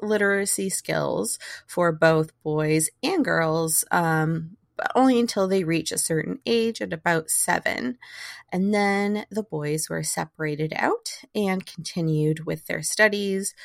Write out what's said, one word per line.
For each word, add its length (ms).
literacy 680
skills 720
for 240
both 400
boys 460
and 200
girls, 680
um, 680
but 200
only 240
until 280
they 160
reach 280
a 60
certain 480
age 360
at 120
about 360
seven. 680
And 220
then 560
the 140
boys 460
were 140
separated 720
out 360
and 320
continued 800
with 200
their 160
studies, 720